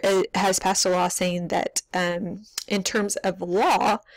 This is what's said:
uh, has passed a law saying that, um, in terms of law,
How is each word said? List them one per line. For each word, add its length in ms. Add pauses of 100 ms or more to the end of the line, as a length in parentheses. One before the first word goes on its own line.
uh, 200 (120)
has 240
passed 260
a 40
law 180
saying 400
that, 340 (120)
um, 520 (220)
in 160
terms 340
of 240
law, 580 (180)